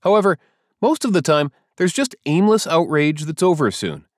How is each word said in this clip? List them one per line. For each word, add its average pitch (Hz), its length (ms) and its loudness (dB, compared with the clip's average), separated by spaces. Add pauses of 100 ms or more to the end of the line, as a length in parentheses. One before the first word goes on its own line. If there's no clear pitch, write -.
However, 196 360 2 (420)
most 285 240 0
of 220 100 -2
the 165 80 2
time, 147 280 0 (280)
there's 175 160 0
just 269 200 -4 (120)
aimless 202 380 2
outrage 151 580 0
that's 156 200 -6
over 156 300 2
soon. 76 320 -8 (140)